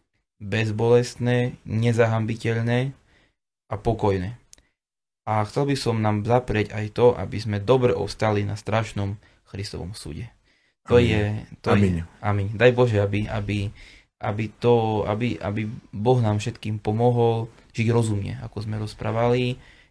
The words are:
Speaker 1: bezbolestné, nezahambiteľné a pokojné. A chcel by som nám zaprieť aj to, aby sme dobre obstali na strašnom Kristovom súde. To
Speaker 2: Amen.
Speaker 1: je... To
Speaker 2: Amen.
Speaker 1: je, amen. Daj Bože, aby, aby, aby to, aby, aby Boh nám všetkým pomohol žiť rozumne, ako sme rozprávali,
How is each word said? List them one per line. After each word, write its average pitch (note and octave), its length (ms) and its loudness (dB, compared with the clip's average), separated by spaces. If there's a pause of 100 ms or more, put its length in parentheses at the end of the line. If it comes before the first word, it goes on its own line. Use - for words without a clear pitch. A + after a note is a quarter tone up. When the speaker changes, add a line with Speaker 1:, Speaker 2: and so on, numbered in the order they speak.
(420)
Speaker 1:
bezbolestné, A#2+ 1200 0
nezahambiteľné A2+ 1300 0 (800)
a - 80 -6
pokojné. G2+ 560 -2 (880)
A G#2+ 240 -2
chcel C#3+ 240 -2
by C#3 80 0
som A2 240 0
nám G#2 240 0
zaprieť A2 480 0
aj G#2+ 240 -6
to, A#2+ 160 6
aby G2 240 -6
sme G#2 240 -4
dobre B2 320 4
obstali G2+ 480 0
na G#2 160 -4
strašnom G#2 560 -4 (320)
Kristovom F#2+ 480 -10
súde. E2+ 320 -12 (640)
To A#2+ 80 6
Speaker 2:
Amen. A#2+ 80 6
Speaker 1:
je... G#2+ 160 2 (400)
To - 80 -4
Speaker 2:
Amen. G2+ 240 4
Speaker 1:
je, E2+ 80 -4 (160)
amen. G2+ 300 -2 (100)
Daj B2 160 6
Bože, A#2 240 4
aby, G2+ 320 0
aby, G#2 400 -4 (480)
aby A2 260 -4 (140)
to, A2 480 2
aby, G#2+ 320 -2
aby G#2+ 320 -4 (240)
Boh A#2+ 240 2
nám G#2+ 240 2
všetkým A2 400 -6
pomohol A#2 640 2 (240)
žiť A2+ 240 -2
rozumne, G#2+ 480 0
ako A2+ 240 -10
sme G#2+ 160 -6
rozprávali, A#2+ 800 -2 (280)